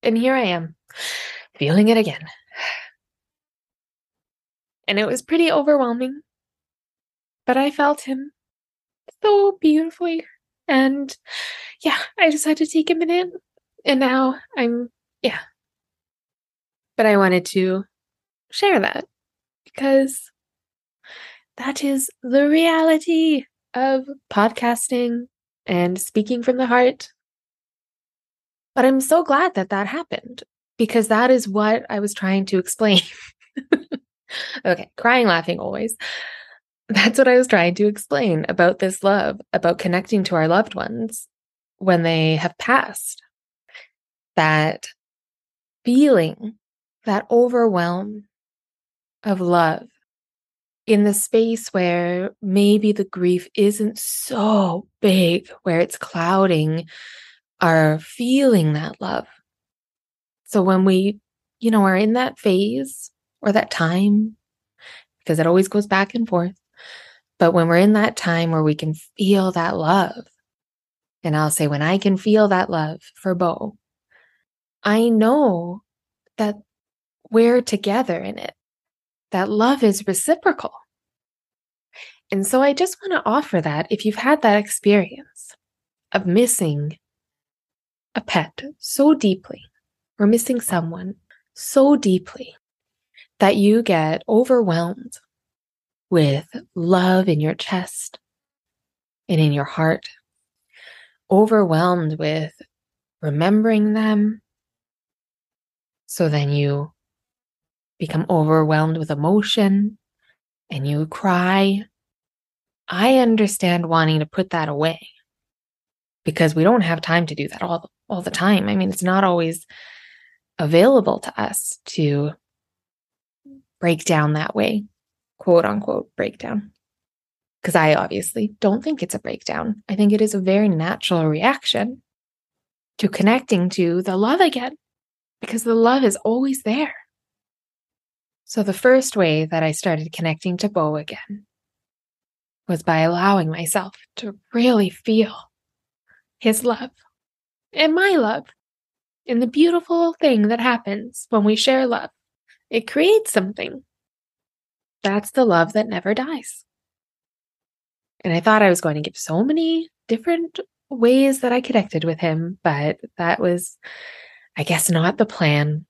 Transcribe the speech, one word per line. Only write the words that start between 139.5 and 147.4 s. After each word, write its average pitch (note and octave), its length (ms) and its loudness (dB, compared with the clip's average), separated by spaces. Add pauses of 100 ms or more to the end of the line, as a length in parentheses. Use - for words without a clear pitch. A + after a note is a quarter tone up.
I D#3 100 0
started D#3+ 400 -4
connecting E3 460 -6
to G3+ 120 -4
Bo D#3 260 -2
again G3+ 500 -14 (1200)
was E3 160 -4
by D#3+ 180 2
allowing F3 500 2
myself E3+ 440 -6 (220)
to G#3+ 220 -14 (160)
really A#3 360 2
feel - 600 -2 (880)
his A3 260 -2
love A#3+ 260 -4 (840)